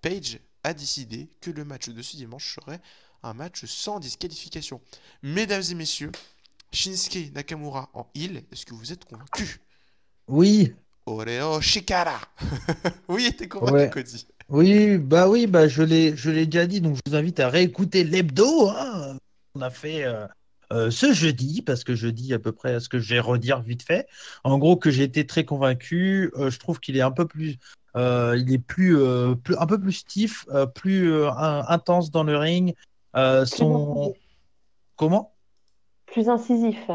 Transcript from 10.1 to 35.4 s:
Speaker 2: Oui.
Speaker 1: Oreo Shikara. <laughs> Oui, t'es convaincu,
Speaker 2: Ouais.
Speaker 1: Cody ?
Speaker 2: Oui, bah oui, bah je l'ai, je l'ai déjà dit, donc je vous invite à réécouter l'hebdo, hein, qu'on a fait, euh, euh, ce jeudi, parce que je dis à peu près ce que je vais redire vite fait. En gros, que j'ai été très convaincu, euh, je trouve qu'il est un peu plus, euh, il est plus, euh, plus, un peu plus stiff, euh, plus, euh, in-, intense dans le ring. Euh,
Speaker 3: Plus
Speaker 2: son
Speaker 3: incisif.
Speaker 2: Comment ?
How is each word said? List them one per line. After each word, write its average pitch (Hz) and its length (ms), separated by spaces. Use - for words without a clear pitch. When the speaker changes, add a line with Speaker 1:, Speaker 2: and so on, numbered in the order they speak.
Speaker 2:
Oui. 180 440
Speaker 1:
Oreo 120 540
Shikara. 170 600
<laughs> - 460
Oui, 240 280
t'es - 120
convaincu, 135 240
Speaker 2:
Ouais. 143 160
Speaker 1:
Cody ? 120 380
Speaker 2:
Oui, 196 500
bah 160 300
oui, 233 200
bah 170 200
je 143 160
l'ai, 160 320
je 151 140
l'ai 160 160
déjà 170 200
dit, 190 140
donc 156 160
je 127 60
vous 151 60
invite 160 240
à 127 80
réécouter 180 560
l'hebdo, 185 640
hein, 202 480
qu'on 139 80
a 127 80
fait, 151 360
euh, 107 220
euh, 113 160
ce 262 240
jeudi, 151 480
parce 127 220
que 127 100
je 113 140
dis 123 260
à 113 60
peu 110 120
près 120 280
ce 117 100
que 127 80
je 117 160
vais 120 60
redire 123 420
vite 120 220
fait. 190 240
En 135 140
gros, 160 200
que 170 120
j'ai 135 140
été 143 240
très 156 180
convaincu, 170 920
euh, 139 120
je 127 80
trouve - 220
qu'il 135 180
est 131 40
un 131 100
peu 160 160
plus, 151 320
euh, 123 400
il 127 160
est 131 60
plus, 180 400
euh, 123 380
plus, - 220
un 165 100
peu 202 120
plus 190 140
stiff, - 560
euh, 139 160
plus, 185 460
euh, 151 200
in-, 147 360
intense 170 420
dans 156 140
le 151 120
ring. 170 380
Euh, 131 300
Speaker 3:
Plus - 120
Speaker 2:
son 147 440
Speaker 3:
incisif. - 160
Speaker 2:
Comment ? 185 400